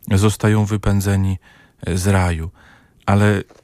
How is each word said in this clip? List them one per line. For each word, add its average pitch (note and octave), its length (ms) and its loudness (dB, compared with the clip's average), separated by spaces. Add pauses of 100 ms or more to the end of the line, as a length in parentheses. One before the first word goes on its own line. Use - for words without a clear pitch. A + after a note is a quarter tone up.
(100)
zostają G#2+ 540 2
wypędzeni G2 720 -2 (480)
z F2 200 -4
raju. F2 440 0 (560)
Ale G2+ 360 2 (220)